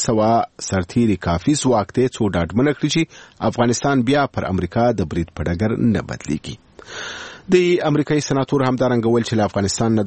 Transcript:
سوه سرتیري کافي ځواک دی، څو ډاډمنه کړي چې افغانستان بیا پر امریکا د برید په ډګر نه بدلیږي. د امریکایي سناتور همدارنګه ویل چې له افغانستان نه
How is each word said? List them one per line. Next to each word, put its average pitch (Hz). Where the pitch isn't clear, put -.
سوه 110
سرتیري 98
کافي 95
ځواک 117
دی، 123
څو -
ډاډمنه 95
کړي 151
چې 160
افغانستان 123
بیا 139
پر -
امریکا 92
د 95
برید 82
په -
ډګر 92
نه 104
بدلیږي. 76
د 180
امریکایي 147
سناتور 139
همدارنګه 123
ویل 120
چې 120
له 104
افغانستان 110
نه 107